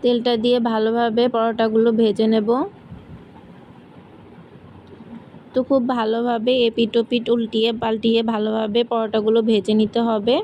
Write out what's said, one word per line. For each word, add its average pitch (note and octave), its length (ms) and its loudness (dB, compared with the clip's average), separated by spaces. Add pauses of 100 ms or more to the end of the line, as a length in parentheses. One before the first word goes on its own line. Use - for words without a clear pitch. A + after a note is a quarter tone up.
তেলটা A#3+ 360 0
দিয়ে A#3+ 260 2
ভালোভাবে A#3 640 0
পরোটাগুলো A3+ 640 0
ভেজে A3 360 2
নেব। A3 200 2 (3000)
তো - 140 -2
খুব C4+ 240 2
ভালোভাবে A#3 640 -2 (140)
এপিট A3+ 300 0
ওপিট A#3 320 0
উল্টিয়ে A3+ 440 0
পাল্টিয়ে A3+ 500 0
ভালোভাবে A3 640 -2
পরোটাগুলো A3 580 0
ভেজে G#3+ 320 2
নিতে G#3+ 280 2
হবে। A3+ 420 0